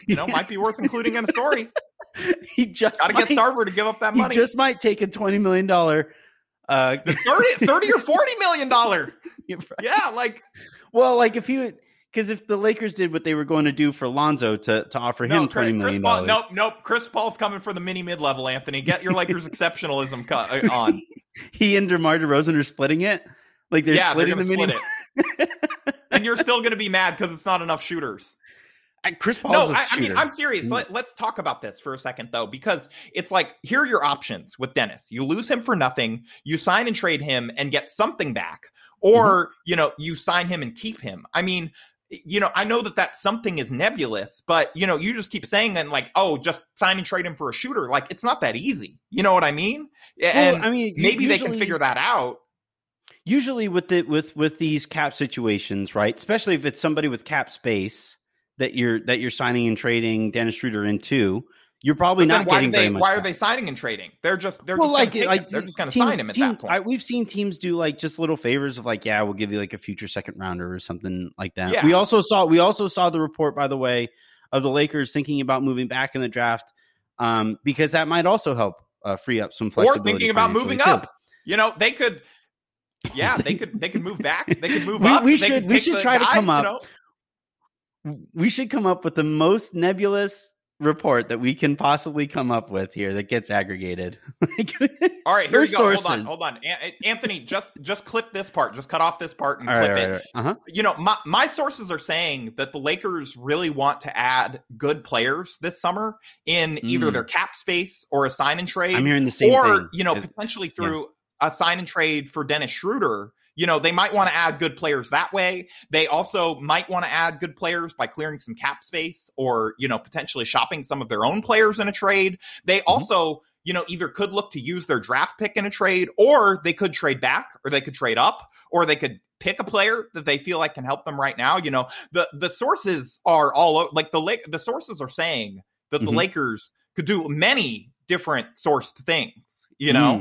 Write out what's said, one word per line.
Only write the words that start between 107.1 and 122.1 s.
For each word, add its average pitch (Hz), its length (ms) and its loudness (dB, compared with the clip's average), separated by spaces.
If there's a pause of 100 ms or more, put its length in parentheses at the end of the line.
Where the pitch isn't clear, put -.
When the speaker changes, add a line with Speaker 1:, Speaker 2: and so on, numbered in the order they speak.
Speaker 1:
their 117 100 -2
cap - 320 -4
space 180 560 -6
or 139 140 2
a 131 60 -2
sign 147 260 0
and 180 100 -6
trade, 180 280 -2
Speaker 2:
I'm 139 100 2
hearing 143 200 2
the 123 60 0
same - 220 6
Speaker 1:
or, 262 100 8 (140)
Speaker 2:
thing. 170 160 -6
Speaker 1:
you 180 100 -2
know, 170 120 0
Speaker 2:
It, 202 60 -4
Speaker 1:
potentially 208 540 -8
Speaker 2:
yeah. 175 80 -6
Speaker 1:
through 156 240 -4 (320)
a 156 120 2
sign 175 280 0
and 180 80 -10
trade 156 440 -2
for 151 120 -4
Dennis 147 280 -2
Schroeder. 156 600 -4 (240)
You 170 120 0
know, 156 120 4
they 160 120 2
might 196 220 2
wanna 190 200 2
add 160 260 0
good 156 180 -4
players 143 320 -4
that 160 240 0
way. 180 340 -2 (240)
They 156 160 2
also 165 520 -2
might 160 300 0
wanna 175 180 -2
add 160 320 -2
good 160 160 -8
players 170 380 -4
by 120 140 -4
clearing 151 320 -8
some 113 160 -14
cap 139 280 -6
space 165 520 -8
or, 117 420 0
you 131 100 -4
know, 117 120 -2
potentially 131 460 -8
shopping 143 380 -2
some 139 180 -6
of 117 80 -10
their 110 160 0
own 185 160 0
players 214 380 2
in 202 80 -2
a 202 40 -2
trade. 196 480 0 (260)